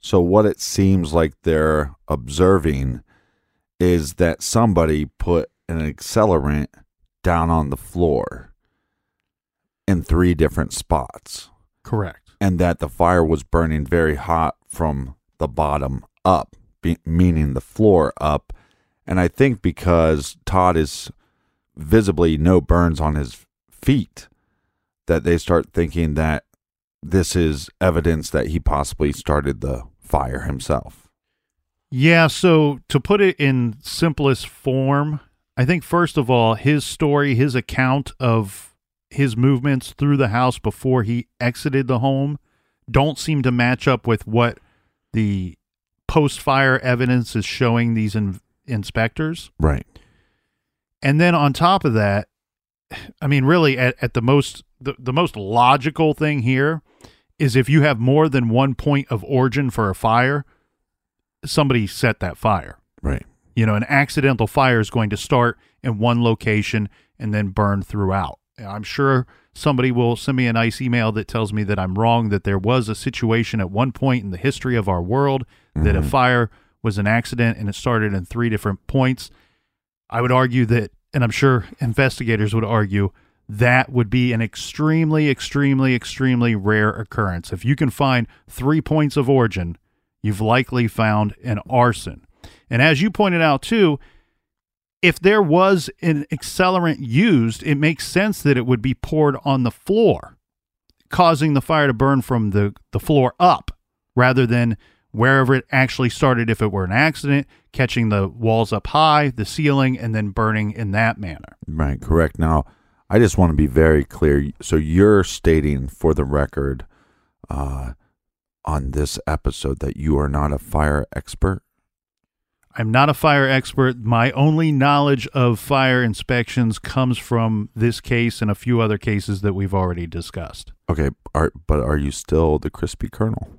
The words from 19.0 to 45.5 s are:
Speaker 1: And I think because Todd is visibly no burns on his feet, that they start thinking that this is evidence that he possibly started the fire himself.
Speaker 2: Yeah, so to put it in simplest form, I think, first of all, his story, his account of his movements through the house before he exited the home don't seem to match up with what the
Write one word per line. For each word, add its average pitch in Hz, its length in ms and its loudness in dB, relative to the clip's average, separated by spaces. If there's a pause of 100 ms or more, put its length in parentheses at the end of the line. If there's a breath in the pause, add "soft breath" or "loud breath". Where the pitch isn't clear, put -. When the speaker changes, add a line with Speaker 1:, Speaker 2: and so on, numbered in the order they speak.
Speaker 1:
And 92 140 0
I 90 80 2
think 127 320 0
because 80 840 0
Todd 90 320 2
is - 320 -6 (680)
visibly 82 640 2
no 85 240 4
burns 85 400 2
on 76 140 -2
his 67 280 -8 (260)
feet, - 580 -4 (800)
that 80 160 0
they 85 120 2
start 82 380 0
thinking 80 400 -2
that 78 320 -2 (560)
this 92 340 0
is 78 320 0 (140)
evidence 82 480 0
that 69 180 -2
he 78 100 -4
possibly 71 540 -2
started 69 480 -2
the 65 220 -6 (160)
fire 64 420 -4
himself. - 680 -6 (840)
Speaker 2:
Yeah, 160 360 4
so 151 600 2
to 139 120 0
put 202 220 2
it 185 160 2
in 127 420 0
simplest 143 640 -2
form, 139 760 -2 (360)
I 127 80 2
think, 165 180 0
first 175 360 0
of 120 100 -2
all, 113 280 2
his 143 280 0
story, 143 520 0
his 131 180 0
account 131 680 -2
of 113 540 -2 (340)
his 135 260 -2
movements 131 600 0
through 143 220 0
the 131 100 2
house 120 300 0
before 127 460 -2
he 120 240 -6 (120)
exited 131 460 -2
the 123 140 0
home 139 380 -2 (520)
don't 139 280 0
seem 151 240 -2
to 127 100 2
match 123 360 0
up 127 180 0
with 113 200 -2
what 117 320 0 (540)
the 101 440 -2 (500)